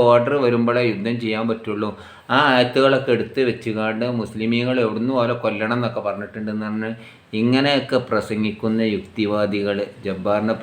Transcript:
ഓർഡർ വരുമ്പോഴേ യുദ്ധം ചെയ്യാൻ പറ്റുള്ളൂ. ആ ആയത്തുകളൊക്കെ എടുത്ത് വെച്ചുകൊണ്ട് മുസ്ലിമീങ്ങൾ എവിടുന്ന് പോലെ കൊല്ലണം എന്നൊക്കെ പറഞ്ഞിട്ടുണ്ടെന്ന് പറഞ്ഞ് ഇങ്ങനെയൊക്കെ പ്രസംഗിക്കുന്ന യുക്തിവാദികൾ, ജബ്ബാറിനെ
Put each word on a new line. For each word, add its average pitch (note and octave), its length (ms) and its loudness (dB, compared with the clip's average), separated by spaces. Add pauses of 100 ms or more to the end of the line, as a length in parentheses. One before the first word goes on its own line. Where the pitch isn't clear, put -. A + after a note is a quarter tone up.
(100)
ഓർഡർ A#2+ 240 6 (100)
വരുമ്പോഴേ A#2+ 380 2 (100)
യുദ്ധം G#2+ 300 -2
ചെയ്യാൻ A2 280 -2
പറ്റുള്ളൂ. G#2+ 400 -4 (440)
ആ C3 40 6 (140)
ആയത്തുകളൊക്കെ C3 640 4
എടുത്ത് A#2 320 -2
വെച്ചുകൊണ്ട് A2 580 -4 (140)
മുസ്ലിമീങ്ങൾ A#2 640 -2
എവിടുന്ന് A2 340 -2
പോലെ A#2 240 0
കൊല്ലണം A2 360 -2
എന്നൊക്കെ A2+ 280 -4
പറഞ്ഞിട്ടുണ്ടെന്ന് G#2+ 640 -6
പറഞ്ഞ് A2 220 -4 (500)
ഇങ്ങനെയൊക്കെ C3 580 2 (100)
പ്രസംഗിക്കുന്ന G#2+ 760 -2 (120)
യുക്തിവാദികൾ, G2+ 840 -2 (280)
ജബ്ബാറിനെ G#2 560 0